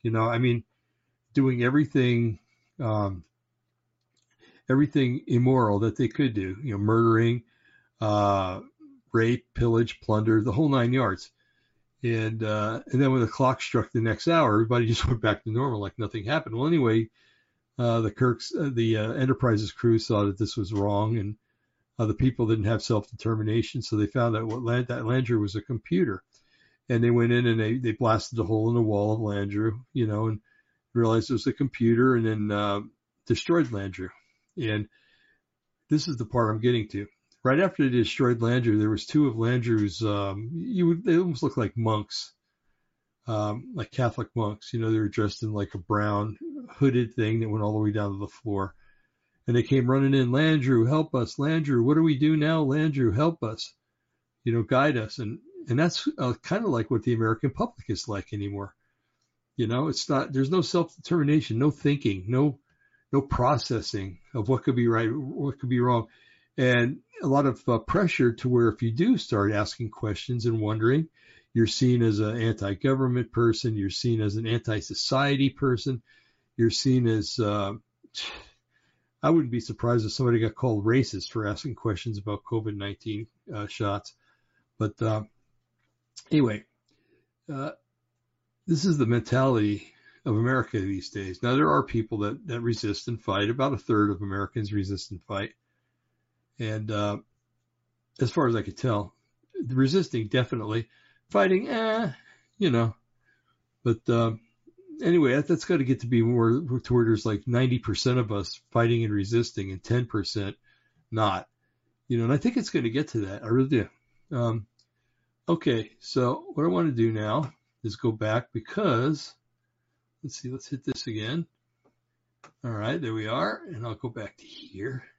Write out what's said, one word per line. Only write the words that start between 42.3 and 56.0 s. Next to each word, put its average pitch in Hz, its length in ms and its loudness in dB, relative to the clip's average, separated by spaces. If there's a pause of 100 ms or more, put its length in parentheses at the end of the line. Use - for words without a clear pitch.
um, 110 480 -4
like 135 180 -8
Catholic 120 440 -2
monks. 107 380 -4
You 117 80 -4
know, 110 100 0
they 110 80 2
were 104 80 -2
dressed 104 340 -2
in, 110 120 -6
like, 101 200 -6
a 98 60 -8
brown 104 580 -2 (320)
hooded 123 440 0
thing 113 260 0
that 110 100 -2
went 104 140 -2
all 107 100 -2
the 107 60 0
way 107 120 2
down 104 200 -2
to 98 80 -8
the 101 80 -6
floor. 98 480 -6 (720)
And 120 80 2
they 120 80 4
came 127 260 2
running 135 240 4
in, 131 160 4
"Landrieu, 131 580 4
help 151 280 0
us. 120 220 -2
Landrieu, 143 460 0
what 143 120 4
do 165 80 4
we 151 140 4
do 156 200 4
now? 156 260 2
Landrieu, 139 520 2
help 160 280 0
us. 113 300 -8 (720)
You 117 100 0
know, 113 100 2
guide 135 340 2
us." 107 200 -6
And, 120 220 -6 (280)
and 120 120 2
that's, 170 280 0 (100)